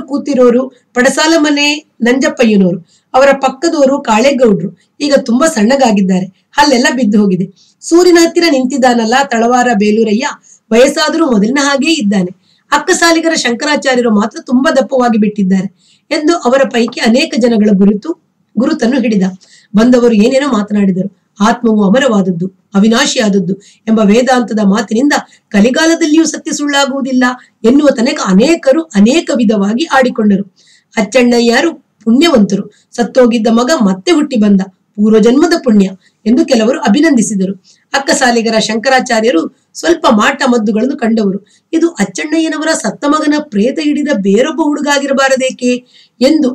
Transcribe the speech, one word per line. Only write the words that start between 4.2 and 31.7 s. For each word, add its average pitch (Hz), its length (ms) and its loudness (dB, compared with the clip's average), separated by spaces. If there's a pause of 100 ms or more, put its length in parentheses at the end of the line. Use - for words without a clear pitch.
ಈಗ 285 140 0 (100)
ತುಂಬಾ 254 220 0
ಸಣ್ಣಗಾಗಿದ್ದಾರೆ, 208 1080 0
ಹಲ್ಲೆಲ್ಲ 285 340 2 (100)
ಬಿದ್ದು 214 240 2
ಹೋಗಿದೆ. 185 600 -4
ಸೂರಿನ 339 400 4
ಹತ್ತಿರ 339 300 0
ನಿಂತಿದ್ದಾನಲ್ಲ 247 640 0 (100)
ತಳವಾರ 240 440 0 (100)
ಬೇಲೂರಯ್ಯ, 220 480 0 (460)
ವಯಸ್ಸಾದ್ರೂ 302 580 0
ಮೊದಲಿನ 233 320 0
ಹಾಗೇ 277 300 -2
ಇದ್ದಾನೆ. 202 680 -4 (120)
ಅಕ್ಕಸಾಲಿಗರ 330 640 0
ಶಂಕರಾಚಾರ್ಯರು 247 800 -2
ಮಾತ್ರ 220 280 -2
ತುಂಬಾ 277 300 0
ದಪ್ಪವಾಗಿ 247 460 0
ಬಿಟ್ಟಿದ್ದಾರೆ" 196 580 -2 (340)
ಎಂದು 311 260 0
ಅವರ 269 320 0
ಪೈಕಿ 240 320 -4
ಅನೇಕ 269 380 0
ಜನಗಳ 220 340 2
ಗುರುತು, 202 520 0 (340)
ಗುರುತನ್ನು 269 420 0
ಹಿಡಿದ. 214 220 0 (540)
ಬಂದವರು 240 360 4
ಏನೇನೋ 262 400 2
ಮಾತನಾಡಿದರು. 202 880 -4
"ಆತ್ಮವು 220 440 0
ಅಮರವಾದದ್ದು, 190 640 0 (240)
ಅವಿನಾಶಿಯಾದದ್ದು 208 800 0 (340)
ಎಂಬ 220 160 2
ವೇದಾಂತದ 240 540 0
ಮಾತಿನಿಂದ 220 540 0 (360)
ಕಲಿಗಾಲದಲ್ಲಿಯೂ 311 760 2
ಸತ್ಯ 302 280 -6
ಸುಳ್ಳಾಗುವುದಿಲ್ಲ" 277 720 -2 (400)
ಎನ್ನುವ 285 260 4
ತನಕ 277 340 -2
ಅನೇಕರು 269 580 2
ಅನೇಕ 269 540 0
ವಿಧವಾಗಿ 214 480 0
ಆಡಿಕೊಂಡರು. 226 720 -2 (400)
ಅಚ್ಚಣ್ಣಯ್ಯರು 240 800 0